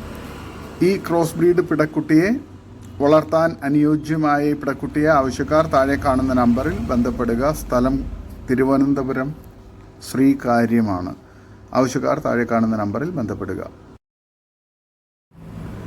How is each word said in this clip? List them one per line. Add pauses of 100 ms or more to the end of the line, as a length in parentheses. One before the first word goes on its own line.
(880)
ഈ (140)
ക്രോസ്
ബ്രീഡ്
പിടക്കുട്ടിയെ (760)
വളർത്താൻ (180)
അനുയോജ്യമായ (120)
ഈ
പിടക്കുട്ടിയെ
ആവശ്യക്കാർ
താഴെ (100)
കാണുന്ന
നമ്പറിൽ (120)
ബന്ധപ്പെടുക. (100)
സ്ഥലം (520)
തിരുവനന്തപുരം (760)
ശ്രീകാര്യമാണ്. (680)
ആവശ്യക്കാർ
താഴെ
കാണുന്ന
നമ്പറിൽ
ബന്ധപ്പെടുക. (2250)